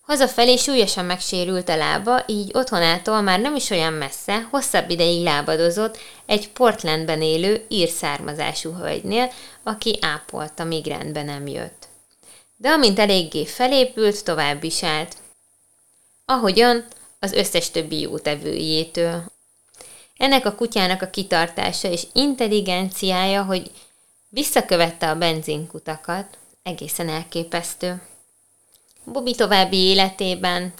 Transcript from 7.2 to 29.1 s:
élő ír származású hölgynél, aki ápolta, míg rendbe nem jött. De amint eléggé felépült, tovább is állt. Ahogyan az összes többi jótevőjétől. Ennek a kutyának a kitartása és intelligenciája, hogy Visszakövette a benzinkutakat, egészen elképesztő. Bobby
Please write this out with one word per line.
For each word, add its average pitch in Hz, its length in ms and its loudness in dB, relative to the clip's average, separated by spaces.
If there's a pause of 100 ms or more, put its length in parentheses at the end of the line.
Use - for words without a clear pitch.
élő 175 460 2
ír 185 220 2
származású 151 840 -4
hölgynél, 196 600 -2 (320)
aki 214 380 -2
ápolta, 156 640 -6
míg 160 220 -4
rendbe 151 380 -6
nem 143 240 -8
jött. - 400 -10 (680)
De 240 120 0
amint 240 300 4
eléggé 180 460 2
felépült, 247 760 2
tovább 151 400 0
is 160 200 -4
állt. 160 320 -2 (1120)
Ahogyan 233 600 4 (340)
az 190 120 -4
összes 190 400 0
többi 156 280 -4
jótevőjétől. 156 1200 -2 (920)
Ennek 269 280 2
a 208 100 0
kutyának 190 460 0
a 185 80 -6
kitartása 180 760 -2
és 170 160 -2 (100)
intelligenciája, 196 1300 0
hogy 190 280 -4 (640)
Visszakövette 175 760 2
a 156 60 0
benzinkutakat, 160 1200 -4 (260)
egészen 165 460 -6
elképesztő. 170 920 -6 (1040)
Bobby 240 300 -4